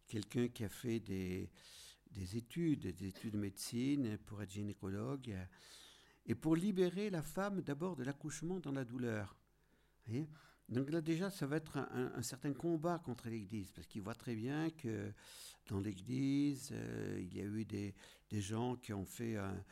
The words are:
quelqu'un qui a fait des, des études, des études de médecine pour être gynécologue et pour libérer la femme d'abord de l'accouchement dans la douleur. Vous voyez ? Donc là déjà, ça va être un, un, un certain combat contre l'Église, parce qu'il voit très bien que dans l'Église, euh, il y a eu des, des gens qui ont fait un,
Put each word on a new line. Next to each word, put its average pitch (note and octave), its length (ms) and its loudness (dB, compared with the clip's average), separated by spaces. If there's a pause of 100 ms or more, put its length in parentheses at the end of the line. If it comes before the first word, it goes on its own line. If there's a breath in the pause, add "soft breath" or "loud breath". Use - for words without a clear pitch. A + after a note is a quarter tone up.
quelqu'un A#2+ 400 2
qui A#2+ 160 -4
a F#2 60 0
fait A#2 280 0
des, F#2+ 520 0 (600 loud breath)
des F#2+ 280 -2
études, D#3 480 2
des F#2+ 220 -2
études G#2 260 -4
de G#2 40 2
médecine A#2 840 2
pour G#2 160 -8
être F#2+ 100 -4
gynécologue G#2 840 -2 (880 loud breath)
et A2+ 100 2
pour D#3+ 220 6
libérer F#3 540 4
la E3 120 2
femme F#3+ 380 0
d'abord D3+ 360 0
de C3 60 -2
l'accouchement D#3 580 -2
dans C#3+ 120 -2
la C3+ 140 0
douleur. A2+ 500 0 (720 soft breath)
Vous G#2+ 60 -4
voyez ? D3+ 160 0 (420 loud breath)
Donc C3+ 200 2
là E3 120 4
déjà, E3 280 2
ça F#3 160 0
va C#3+ 100 4
être D#3 200 -2
un, C3+ 160 0
un, B2+ 220 2
un A#2+ 80 0
certain C#3 320 -2
combat E3 440 2
contre B2 300 -6
l'Église, G#2+ 440 -2
parce - 140 -12
qu'il - 140 -6
voit G#2 140 -4
très A#2+ 200 -4
bien D3 360 0
que G#2+ 420 -2 (540 loud breath)
dans G2 140 2
l'Église, C3+ 920 2
euh, A2 480 -2
il F#2+ 160 -4
y F#2+ 60 -2
a - 20 -2
eu G#2+ 220 0
des, G2+ 280 -2 (360 loud breath)
des G#2+ 100 2
gens A2+ 360 0
qui A#2 180 -6
ont F#2+ 100 0
fait A2+ 320 -2
un, G2 360 -2